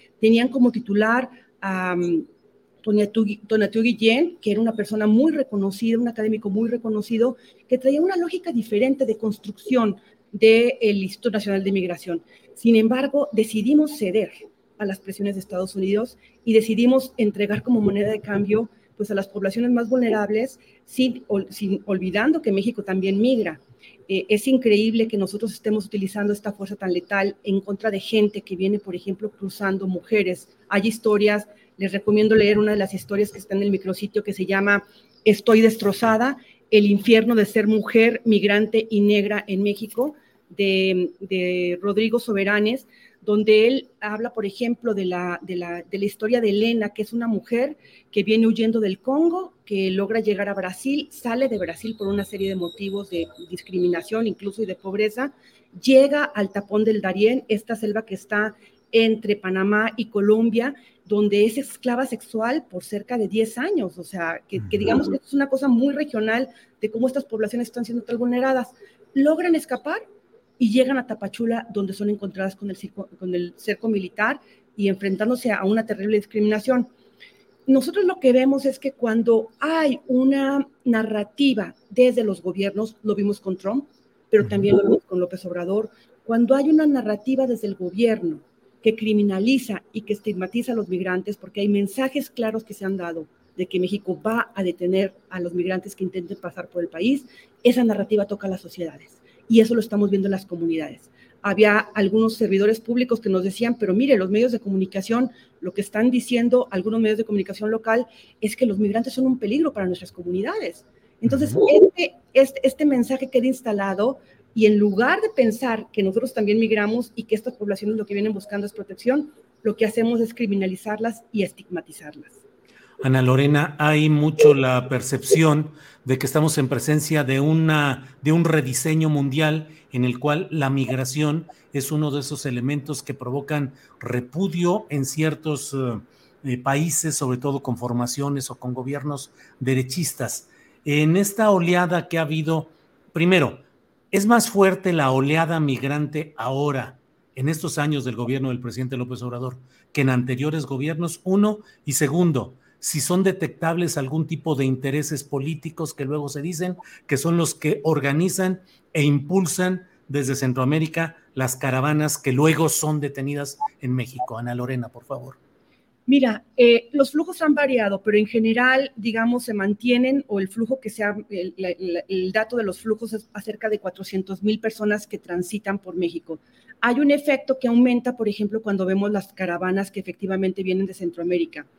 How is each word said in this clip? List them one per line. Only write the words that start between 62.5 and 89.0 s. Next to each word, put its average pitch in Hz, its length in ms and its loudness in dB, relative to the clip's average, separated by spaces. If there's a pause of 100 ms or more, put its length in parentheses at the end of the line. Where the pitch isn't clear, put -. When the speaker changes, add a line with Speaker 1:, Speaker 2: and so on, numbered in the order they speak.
Speaker 1:
por 180 140 -12
cerca 208 340 -8
de 214 100 -2
diez 220 300 -2
años, 262 400 -4
o 180 60 -14
sea, 170 440 -8
que, - 120 -6
que 104 160 -6
Speaker 2:
Ujú. - 20 2
Speaker 1:
digamos 226 320 0
que 381 60 -2
es - 180 -10
una 277 160 2
cosa 269 180 0
muy 262 260 4
regional 247 560 -2 (300)
de 214 120 -2
cómo 233 160 0
estas 269 180 -4
poblaciones 226 440 -4
están 240 160 -8
siendo 233 180 -6
tan 240 140 -6
vulneradas. 247 520 0 (440)
Logran 320 420 4
escapar 302 460 -6 (580)
y 233 120 2
llegan 254 260 4
a 247 100 -6
Tapachula, 226 680 -4
donde 196 200 -4
son 208 160 -4
encontradas 190 460 -6
con 202 140 -10
el 185 80 -10
circo, - 320 -14 (100)
con 180 140 -6
el 175 240 -4
cerco 214 320 -4
militar 208 500 -2 (380)
y 202 100 0
enfrentándose 202 640 -2
a 196 140 -2
una 220 200 2
terrible 214 320 -2
discriminación. 214 680 0 (800)
Nosotros 277 400 2
lo 381 140 0
que 254 120 4
vemos 269 340 4
es 262 120 -2
que 269 140 -6
cuando 226 580 2 (100)
hay 302 480 0
una 269 640 2 (160)
narrativa 214 920 0 (140)
desde 247 340 4
los 196 180 -4
gobiernos, 196 640 -4
lo 208 120 0
vimos 202 260 -2
con 185 160 -6
Trump, 240 300 -4 (420)
pero 208 140 4
Speaker 2:
Ujú. - 80 -4
Speaker 1:
también 196 260 4
lo 202 60 4
vimos 226 200 4
con 180 160 -4
López 180 260 -4
Obrador, 180 440 -4 (340)
cuando 233 320 4
hay 277 140 2
una 311 160 6
narrativa 262 640 0
desde 226 200 -2
el 196 80 -4
gobierno 185 640 0 (420)
que 220 140 2
criminaliza 208 840 0 (120)